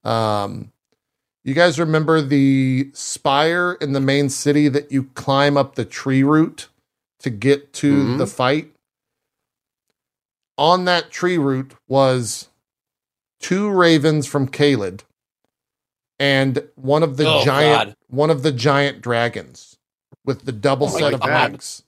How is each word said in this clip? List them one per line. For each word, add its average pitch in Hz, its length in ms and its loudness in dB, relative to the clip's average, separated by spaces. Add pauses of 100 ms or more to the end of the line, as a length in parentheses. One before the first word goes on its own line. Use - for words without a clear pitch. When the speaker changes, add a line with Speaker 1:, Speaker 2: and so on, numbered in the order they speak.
Speaker 1:
Um, 110 680 -4 (720)
you 135 120 -6
guys 170 240 2
remember 156 420 2
the 135 720 0
spire 165 880 -2
in 139 120 -4
the 139 60 0
main 135 300 0
city 147 400 2
that 143 220 -4
you 135 140 -2 (100)
climb 143 420 0
up 135 180 -2
the 117 100 -4
tree 135 380 -2
route 156 440 2 (520)
to - 120 -6
get 135 420 0
to 143 220 0
Speaker 2:
Mm-hmm. 135 220 0
Speaker 1:
the 165 100 -2
fight? 143 440 -2 (1900)
On 180 280 2
that 175 240 -2
tree 180 300 -2
route 135 340 -2 (140)
was 131 600 0 (920)
two 202 320 -2
ravens 160 560 2
from 139 200 -2
Caelid 113 540 -2 (1160)
and 135 560 0
one 139 260 0
of 143 160 -2
the 151 100 0
Speaker 3:
Oh, 151 160 2
Speaker 1:
giant, 139 460 2
Speaker 3:
God. 110 60 -20 (140)
Speaker 1:
one 143 200 0
of 143 140 0
the 156 80 2
giant 139 500 0
dragons 117 760 -6 (460)
with - 220 -6
the 135 60 -6
double 135 360 -2
Speaker 3:
Oh, - 40 -6
Speaker 1:
set - 100 -4
Speaker 2:
like 143 140 0
Speaker 1:
of 120 60 -6
Speaker 2:
that. 147 300 0
Speaker 1:
legs. - 360 -16